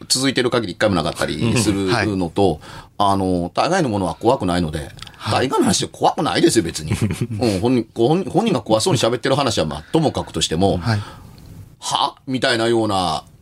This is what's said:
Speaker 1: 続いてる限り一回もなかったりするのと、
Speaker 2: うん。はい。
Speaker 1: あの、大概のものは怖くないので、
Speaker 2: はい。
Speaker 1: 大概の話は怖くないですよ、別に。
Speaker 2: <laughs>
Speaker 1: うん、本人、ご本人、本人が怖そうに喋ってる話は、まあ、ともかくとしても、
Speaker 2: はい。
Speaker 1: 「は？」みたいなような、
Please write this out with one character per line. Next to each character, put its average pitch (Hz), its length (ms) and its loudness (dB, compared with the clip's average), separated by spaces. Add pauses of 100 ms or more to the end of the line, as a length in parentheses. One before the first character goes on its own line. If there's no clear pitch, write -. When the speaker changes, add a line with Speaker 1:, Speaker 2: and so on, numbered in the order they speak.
Speaker 1:
続 135 200 0
い 120 40 0
て - 100 2
る 123 60 0
限 113 180 0
り 87 60 -6
一 - 20 -16
回 107 140 2
も 98 60 2
な 78 80 2
か 80 80 -2
っ - 20 -6
た - 120 -4
り 110 320 0
す 107 140 2
る 98 160 -2 (300)
の 87 120 -2
と、 87 300 2 (400)
Speaker 2:
う - 20 0
ん。 104 40 4
は 98 60 4
い。 - 20 2
Speaker 1:
あ - 20 2
の、 90 380 0
大 131 160 0
概 185 140 2
の 135 60 0
も 101 100 -2
の 92 60 -2
は 80 100 -4
怖 123 220 2
く - 80 -4
な 85 120 2
い 90 40 2
の 80 80 -2
で、 76 200 -8 (260)
Speaker 2:
は 113 280 -2
い。 131 40 0
Speaker 1:
大 - 20 -8
概 440 100 0
の 302 40 4
話 190 200 2
は - 100 -6
怖 - 180 0
く 185 120 -2
な 104 140 0
い 156 40 2
で 339 100 4
す - 60 0
よ、 101 80 4
別 78 180 -8
に。 80 80 -6
Speaker 2:
<laughs> 110 480 -2
Speaker 1:
う 107 180 0
ん、 - 40 -4
本 127 140 2
人、 113 180 0
ご 117 160 4
本 175 120 2
人、 - 80 -8
本 185 140 2
人 226 100 0
が 127 60 0
怖 110 220 2
そ 190 100 0
う - 20 4
に 127 60 2
喋 151 160 2
っ 123 40 -4
て 139 100 -2
る 135 60 2
話 135 240 0
は、 80 60 0
ま 71 120 -6
あ、 76 60 -14 (100)
と 165 80 4
も 175 100 2
か 92 140 -4
く - 80 -14
と 82 80 -4
し - 80 -2
て 85 80 -2
も、 92 200 2
Speaker 2:
は 107 200 0
い。 - 20 -4 (800)
Speaker 1:
「は？」 - 360 -2 (120)
み 131 140 -4
た 131 120 2
い 117 40 0
な 117 100 0
よ 117 160 2
う 107 60 -2
な、 87 340 -2 (180)